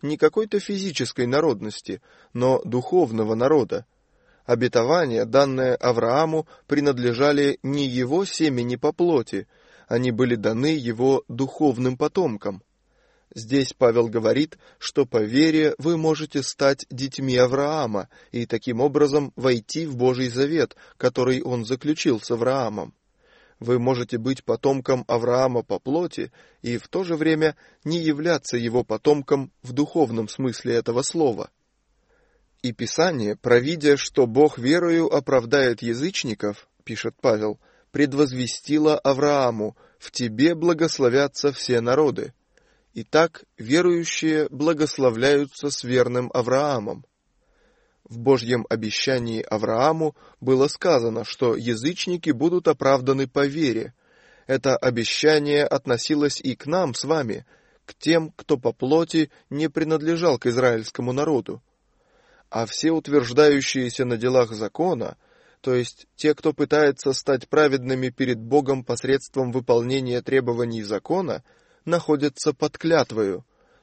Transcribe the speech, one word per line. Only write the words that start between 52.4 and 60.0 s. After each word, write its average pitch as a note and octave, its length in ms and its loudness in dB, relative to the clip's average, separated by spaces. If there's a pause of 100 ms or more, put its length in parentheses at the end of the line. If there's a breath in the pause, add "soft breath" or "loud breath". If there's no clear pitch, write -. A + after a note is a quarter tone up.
оправданы C3+ 600 2
по C#3+ 200 0
вере. C3 460 -4 (540 soft breath)
Это C3 300 0
обещание D3 880 2
относилось C#3+ 720 0
и B2+ 160 -4
к - 120 -14
нам D#3+ 260 -2
с - 100 -10
вами, C3+ 420 -4 (400 soft breath)
к - 100 -20
тем, D#3+ 400 0
кто - 220 -2
по B2 160 -2
плоти D#3+ 580 0 (180 soft breath)
не D3 200 -4
принадлежал D#3+ 680 0